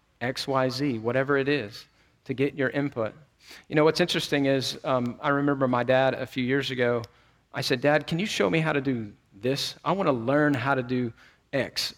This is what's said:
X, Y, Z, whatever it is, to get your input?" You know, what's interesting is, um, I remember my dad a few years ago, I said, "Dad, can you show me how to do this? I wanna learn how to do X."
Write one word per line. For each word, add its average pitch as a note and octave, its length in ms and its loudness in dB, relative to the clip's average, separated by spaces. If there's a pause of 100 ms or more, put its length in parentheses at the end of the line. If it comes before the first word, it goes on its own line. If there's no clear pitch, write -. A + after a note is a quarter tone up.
(220)
X, B2+ 260 -4
Y, C3 220 2
Z, B2+ 300 -2
whatever C3 380 0
it C#3 120 0
is, A#2+ 360 -4 (380)
to C#3 100 -8
get C3+ 220 0
your C3+ 140 0
input?" C3+ 440 -4 (540)
You - 80 -8
know, D3+ 80 4
what's D#3 160 4
interesting D#3 460 0
is, C3+ 400 0
um, B2 360 0
I D3+ 80 -2
remember C#3+ 380 2
my B2 160 2
dad C3 300 4
a B2+ 120 -6
few B2+ 180 -4
years C3 280 0
ago, A#2+ 300 0 (520)
I - 80 -4
said, B2+ 200 -2
"Dad, D3 240 2
can E3 140 -2
you G3+ 60 0
show G3+ 240 0
me D#3+ 100 2
how D#3+ 140 0
to C#3+ 80 0
do A#2+ 300 -4 (300)
this? C3+ 420 -4
I D#3 100 0
wanna F#3 180 2
learn C#3 420 2
how C3+ 220 0
to B2+ 80 -2
do B2 300 -2 (400)
X." - 440 -4